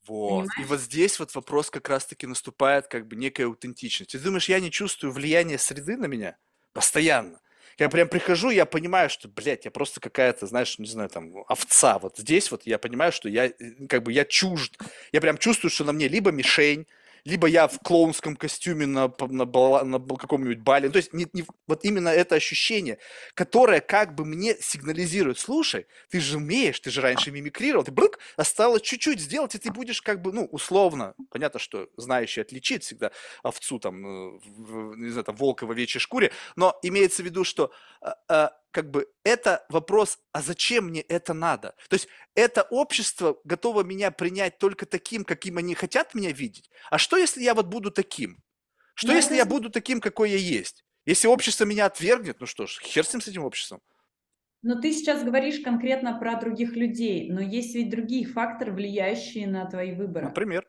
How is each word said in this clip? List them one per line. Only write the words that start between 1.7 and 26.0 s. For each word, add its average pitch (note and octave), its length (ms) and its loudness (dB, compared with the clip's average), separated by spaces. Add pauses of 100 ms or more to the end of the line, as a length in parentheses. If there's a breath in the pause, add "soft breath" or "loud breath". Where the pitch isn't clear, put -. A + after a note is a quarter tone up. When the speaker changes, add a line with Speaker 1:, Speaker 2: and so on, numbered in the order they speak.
Speaker 1:
раз-таки - 360 -4
наступает, C3+ 640 0
как A2+ 200 -10
бы, A2 80 -14
некая C3+ 300 -4
аутентичность. A#2+ 640 -8
Ты C3+ 80 -8
думаешь, F3+ 300 -2
я F#3+ 100 4
не F3 120 -4
чувствую D#3+ 420 -4
влияния D#3 460 2
среды C#3+ 380 -4
на A#3+ 80 -4
меня? A2 320 -6 (360)
Постоянно. C3 680 2 (380 soft breath)
Я D3 120 2
прям E3+ 200 4
прихожу, F3+ 400 2
я F#3+ 160 6
понимаю, E3+ 440 2
что, - 200 -10
блядь, A#2+ 360 -4
я A2 60 -10
просто - 300 -6
какая-то, B2 460 2
знаешь, A#2+ 320 -2
не G#2+ 80 -10
знаю, G#2+ 220 -8
там, E2 240 -12 (140)
овца. A#2 520 4
Вот - 180 -10
здесь D#3 340 0
вот - 140 -10
я A2 140 -2
понимаю, B2+ 320 0
что - 180 -8
я, A#2 180 2
э, A#2+ 40 -2 (360)
как A#2+ 160 0
бы, A#2 80 -4
я C#3+ 140 4
чужд. F3 520 -2 (340 loud breath)
Я D3+ 100 4
прям D#3 160 2
чувствую, G#3+ 340 2
что - 140 -2
на D3 80 0
мне D#3 140 0
либо F#3+ 240 2
мишень, D3 560 2 (360 soft breath)
либо E3+ 240 0
я D#3+ 200 8
в - 160 -4
клоунском E3 520 4
костюме D3+ 520 -4
на C3+ 200 0
п-, B2+ 200 -6
на B2+ 180 -2
бала-, C3 380 6
на C3 160 -2
бал-, C3 180 -6
каком-нибудь C3 440 -2
бале. C#3 280 6
То D3+ 80 2
есть E3+ 160 0
не, E3 200 -4
не, E3+ 120 -6 (220)
вот D#3 180 -2
именно F#3+ 240 0
это E3+ 240 4
ощущение, D#3 640 0 (380 loud breath)
которое A3 440 6
как G3 360 2
бы D3+ 100 -4
мне F#3 340 -2
сигнализирует: D#3 760 -2
"Слушай, C4+ 480 -2 (240 soft breath)